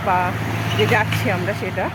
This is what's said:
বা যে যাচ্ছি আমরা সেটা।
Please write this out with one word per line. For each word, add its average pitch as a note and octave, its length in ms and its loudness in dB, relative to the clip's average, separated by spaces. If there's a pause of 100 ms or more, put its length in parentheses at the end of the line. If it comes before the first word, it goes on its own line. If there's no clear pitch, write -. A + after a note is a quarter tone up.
বা F#3 140 2 (560)
যে G#3+ 140 4
যাচ্ছি G#3+ 440 2
আমরা F3+ 220 -2
সেটা। F#3 420 -4